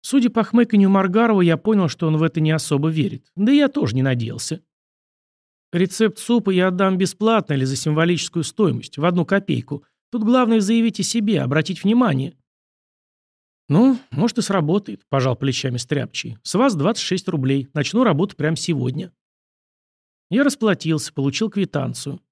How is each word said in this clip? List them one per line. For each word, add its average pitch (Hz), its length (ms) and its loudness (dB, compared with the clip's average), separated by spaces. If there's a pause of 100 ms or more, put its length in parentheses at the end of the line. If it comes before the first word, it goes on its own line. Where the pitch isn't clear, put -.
Судя 247 280 2
по 226 140 0
хмыканью 214 480 4
Маргарова, 196 500 4
я 165 160 4
понял, 202 300 2
что 160 200 -4
он 156 100 2
в 156 60 2
это 160 180 -2
не 156 100 2
особо 156 380 0
верит. 147 460 -4
Да 208 160 2
я 285 160 4
тоже 269 280 -2
не 131 80 0
надеялся. 120 580 -4 (1080)
«Рецепт 190 480 0
супа 233 320 0
я 185 160 2
отдам 190 300 0
бесплатно 208 560 0
или 131 120 0
за 135 100 -2
символическую 160 680 -2
стоимость, - 540 -2
в 143 80 -2
одну 175 200 0
копейку. 147 580 -4 (280)
Тут 226 120 -4
главное 233 360 4
заявить 226 400 0
о 190 40 -2
себе, 208 380 0
обратить 151 420 -2
внимание». 190 540 0 (1300)
«Ну, 233 300 4 (140)
может, 220 260 0
и 233 40 -2
сработает», 190 680 -2
пожал 131 260 0
плечами 127 420 -4
Стряпчий. 120 680 -6
«С - 100 -12
вас 233 220 2
двадцать 175 280 -2
шесть - 240 -4
рублей. 135 460 -2
Начну 185 300 0
работу 196 320 0
прямо 156 200 -2
сегодня». 143 560 -4 (1160)
Я 240 140 2
расплатился, 165 680 0
получил 139 380 -2
квитанцию. 139 720 -6 (100)